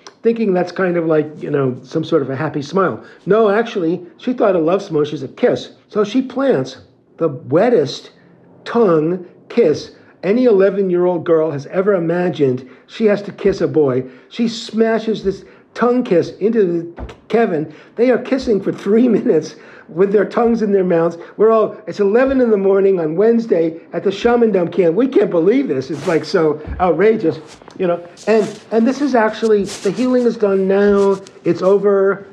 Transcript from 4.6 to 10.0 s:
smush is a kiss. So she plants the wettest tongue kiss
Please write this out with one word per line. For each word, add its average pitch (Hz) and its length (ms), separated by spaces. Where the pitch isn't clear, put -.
smush 151 300
is 139 100
a 131 60
kiss. - 420
So 208 140
she 208 180
plants 254 580
the 165 100
wettest 151 840
tongue 180 640
kiss - 440